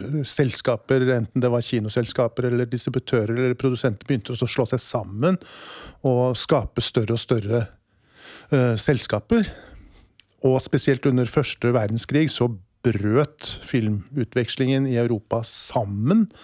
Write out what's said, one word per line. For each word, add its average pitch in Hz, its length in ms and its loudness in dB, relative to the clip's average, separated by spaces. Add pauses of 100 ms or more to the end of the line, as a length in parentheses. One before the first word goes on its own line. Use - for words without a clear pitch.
(260)
selskaper, 127 800 0 (100)
enten 120 300 0
det 123 80 2
var 120 100 0
kinoselskaper 120 840 -2
eller 120 180 0
distributører 120 640 -2
eller 127 240 0
produsenter, 123 540 -2
begynte 127 260 -2
å 113 80 -8
slå 123 240 0
seg 123 160 -2
sammen 113 560 -2 (640)
og 127 320 2
skape - 480 0
større 117 320 0
og 110 80 -2
større, 113 380 0 (880)
eh, 123 240 4
selskaper. 135 720 0 (1040)
Og 131 160 4
spesielt 139 400 2
under 123 240 2
første - 400 0
verdenskrig 120 540 0 (100)
så 120 140 2 (340)
brøt 110 680 0 (160)
filmutvekslingen 127 1200 -2
i 120 80 0
Europa 117 480 -2
sammen. 120 800 0 (180)